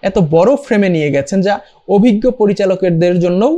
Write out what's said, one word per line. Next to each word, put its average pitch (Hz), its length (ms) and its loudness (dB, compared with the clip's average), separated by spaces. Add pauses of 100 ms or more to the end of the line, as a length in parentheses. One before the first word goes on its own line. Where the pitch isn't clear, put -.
এত 196 140 -2 (180)
বড় 190 160 4 (120)
ফ্রেমে 185 260 0
নিয়ে 156 260 0
গেছেন 139 260 -2
যা 196 120 0 (420)
অভিজ্ঞ 214 360 2
পরিচালকদের 185 880 0
জন্যও 185 380 0